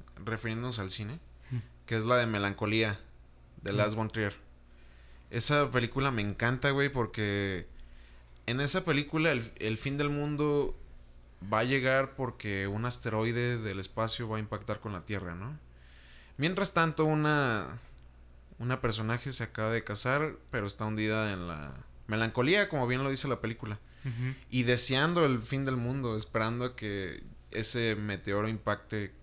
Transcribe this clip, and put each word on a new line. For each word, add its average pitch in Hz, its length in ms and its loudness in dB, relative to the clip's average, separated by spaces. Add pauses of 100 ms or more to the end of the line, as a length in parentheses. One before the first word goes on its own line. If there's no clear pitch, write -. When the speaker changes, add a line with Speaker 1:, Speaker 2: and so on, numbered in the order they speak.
(240)
Speaker 1:
refiriéndonos 113 560 -4
al 95 120 -4
cine, 113 280 -4 (320)
Speaker 2:
Hmm. 127 60 -2 (280)
Speaker 1:
que 117 120 -2
es 110 80 0
la 123 100 4
de 120 100 6
Melancolía, 104 720 0 (640)
de 98 100 -4
Speaker 2:
Hmm. - 20 0
Speaker 1:
Lars 104 200 2
von 110 120 -2
Trier. 104 260 -2 (960)
Esa 143 420 4
película 127 400 2
me 113 100 0
encanta, 120 500 2
güey, 139 180 2
porque 101 760 0 (800)
en 123 140 0
esa 180 220 2
película 156 480 2
el, 113 280 -2
el 110 180 0
fin 139 200 -4
del 147 120 2
mundo 147 680 0 (800)
va 107 60 4
a 117 40 4
llegar 131 520 2
porque 104 520 -2
un 107 180 -2
asteroide 120 760 0
del 101 200 -4
espacio 113 480 -2
va 110 100 -2
a - 20 -2
impactar 104 400 -4
con 107 120 -8
la 90 140 -8
Tierra, 90 300 -4
¿no? 117 220 -8 (800)
Mientras 185 360 2
tanto, 160 320 4
una, 139 720 2 (800)
una 127 240 -2
personaje 117 520 0
se 117 100 0
acaba 110 260 -2
de 113 140 0
casar, 135 520 0 (140)
pero 107 160 -2
está 104 200 -4
hundida 107 460 0
en 90 160 -4
la 76 260 -8 (340)
melancolía, 123 640 2
como 131 180 0
bien 127 160 0
lo 139 80 0
dice 135 160 0
la 123 120 0
película. 110 380 -4 (260)
Speaker 2:
Ujú. 127 300 -4 (160)
Speaker 1:
Y 123 140 2
deseando 135 640 6
el 127 140 4
fin 135 240 -2
del 131 140 0
mundo, 120 400 -2
esperando 113 480 -2
a 123 100 -4
que 98 460 -4 (300)
ese 113 440 2
meteoro 104 520 0
impacte 107 640 -2 (120)